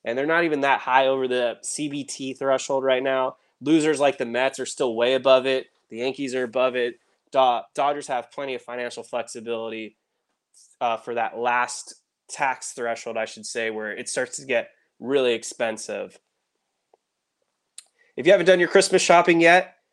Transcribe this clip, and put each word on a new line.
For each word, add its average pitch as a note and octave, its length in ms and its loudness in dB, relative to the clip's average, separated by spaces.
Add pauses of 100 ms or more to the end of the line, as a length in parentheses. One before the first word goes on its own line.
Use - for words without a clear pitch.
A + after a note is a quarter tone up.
and A#2 140 -6
they're C#3 80 -2
not E3 200 2
even D3+ 180 -2
that C#3 180 2
high C3 280 2
over C3 200 0
the B2 320 -2
C D3 300 -8
B C#3+ 140 -8
T C3+ 280 -10
threshold C3+ 520 -2
right C3 180 2
now. C3+ 340 -2 (240)
Losers D3+ 400 2
like C#3+ 180 2
the B2 80 -4
Mets B2 320 -2
are C3 80 -8
still B2 280 -2
way A#2+ 200 2
above C3 320 4
it. C3 220 -2 (200)
The A2+ 100 -14
Yankees C3 360 -6
are C3 80 -2
above B2 320 -2
it. A#2+ 220 -4 (360)
Do-, B2+ 280 2 (140)
Dodgers C#3+ 340 -2
have B2 240 -6
plenty C3+ 220 -8
of A#2+ 80 -10
financial A#2+ 400 -10
flexibility, A2+ 920 -8 (840)
uh, A#2 160 0
for A#2+ 180 -10
that G#2 240 -6
last A#2+ 560 -4 (340)
tax - 440 -6
threshold, A#2 440 -8
I A2 100 -4
should A2 200 -14
say, A2+ 240 -6
where G#2+ 260 -8
it A#2+ 120 -12
starts B2+ 300 -6
to C#3 80 -18
get A#2 240 -2 (300)
really B2+ 340 0
expensive. G#2+ 840 -8 (2000)
If B2+ 100 -6
you F3+ 60 8
haven't F3 140 4
done F3+ 140 6
your E3+ 80 2
Christmas F3+ 340 4
shopping E3+ 380 6
yet, E3+ 360 6 (160)